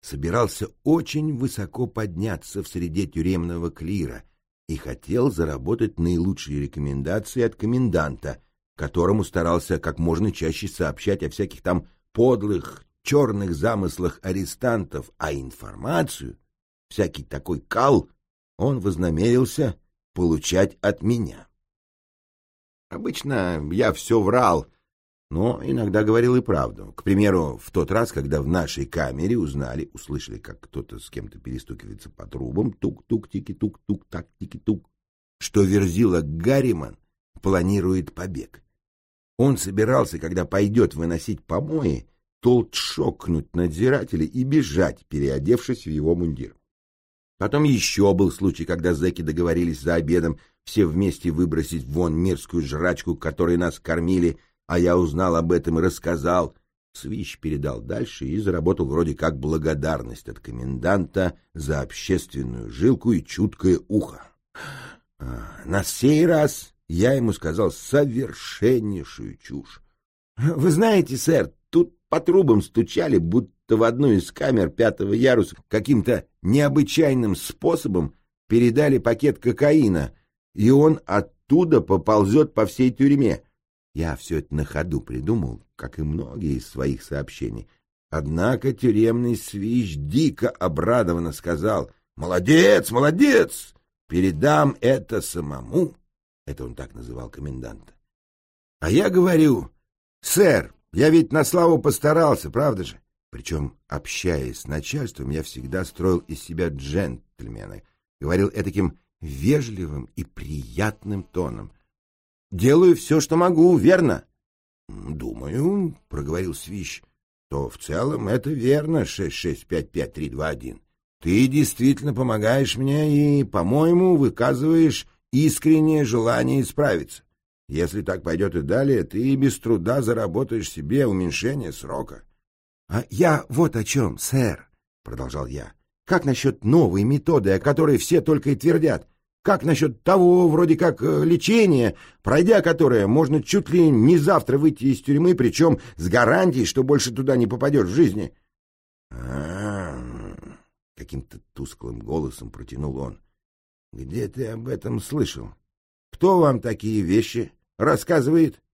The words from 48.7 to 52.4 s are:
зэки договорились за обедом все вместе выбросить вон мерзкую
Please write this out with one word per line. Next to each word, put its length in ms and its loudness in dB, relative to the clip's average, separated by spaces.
зэки 300 -2
договорились 580 -2
за 140 -2
обедом 440 0
все 200 2
вместе 460 -2
выбросить 540 -2
вон 320 -2
мерзкую 500 -2